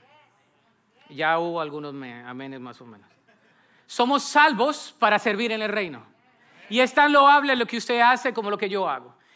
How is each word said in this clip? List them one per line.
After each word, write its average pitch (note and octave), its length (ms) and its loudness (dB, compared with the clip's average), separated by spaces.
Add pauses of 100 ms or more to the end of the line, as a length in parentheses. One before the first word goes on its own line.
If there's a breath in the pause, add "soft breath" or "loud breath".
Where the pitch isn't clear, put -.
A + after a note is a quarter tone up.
(1080)
Ya D#3 280 0
hubo E3+ 240 -4
algunos D3 320 -10
me-, A#2+ 300 -14
amenes C3 360 -14
más B2 220 -18
o B2 40 -20
menos. G#2+ 220 -20 (800 soft breath)
Somos B3+ 360 0
salvos D4 720 2
para G#3 220 2
servir A3 320 -2
en A3 100 -4
el G#3+ 80 -4
reino. F3 340 -8 (640 soft breath)
Y A3 100 0
es B3+ 160 2
tan D4 180 4
loable C#4 420 6
lo A#3 120 -2
que A#3 100 -8
usted A#3+ 220 -2
hace B3 340 2
como G#3 160 -6
lo G3+ 80 -2
que G3+ 120 -4
yo F#3+ 200 -2
hago. B2 240 -8 (220 soft breath)